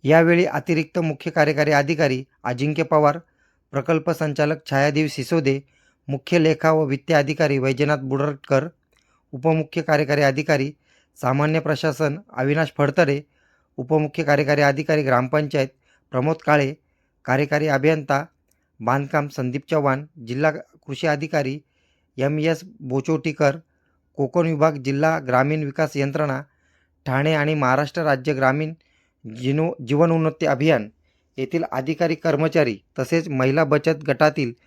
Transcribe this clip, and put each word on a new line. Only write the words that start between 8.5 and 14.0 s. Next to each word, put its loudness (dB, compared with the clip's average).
उपमुख्य -2
कार्यकारी 2
अधिकारी 0
सामान्य 2
प्रशासन -2
अविनाश 0
फडतरे, 2
उपमुख्य -2